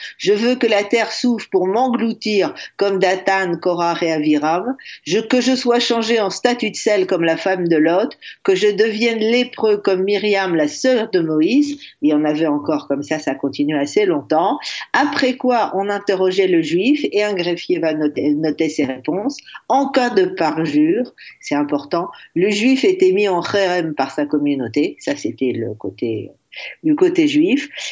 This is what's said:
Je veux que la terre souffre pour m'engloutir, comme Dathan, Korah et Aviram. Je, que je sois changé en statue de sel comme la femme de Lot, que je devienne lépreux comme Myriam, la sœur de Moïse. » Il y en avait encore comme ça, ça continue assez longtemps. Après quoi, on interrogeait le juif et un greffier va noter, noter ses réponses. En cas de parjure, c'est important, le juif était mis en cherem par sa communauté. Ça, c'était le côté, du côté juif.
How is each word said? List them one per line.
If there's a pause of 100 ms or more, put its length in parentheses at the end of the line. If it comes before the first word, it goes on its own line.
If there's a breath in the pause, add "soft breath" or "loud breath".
(180 loud breath)
Je
veux
que
la
terre
souffre
pour
m'engloutir, (220 loud breath)
comme
Dathan,
Korah
et
Aviram. (300 loud breath)
Je,
que
je
sois
changé
en
statue
de
sel
comme
la
femme
de
Lot, (240 loud breath)
que
je
devienne
lépreux
comme
Myriam,
la
sœur
de
Moïse. » (240 loud breath)
Il
y
en
avait
encore
comme
ça,
ça
continue
assez
longtemps. (340 loud breath)
Après
quoi,
on
interrogeait
le
juif
et
un
greffier
va
noter,
noter
ses
réponses. (320 loud breath)
En
cas
de
parjure, (280 loud breath)
c'est
important, (260 loud breath)
le
juif
était
mis
en
cherem
par
sa
communauté.
Ça,
c'était
le
côté, (520 loud breath)
du
côté
juif. (240 loud breath)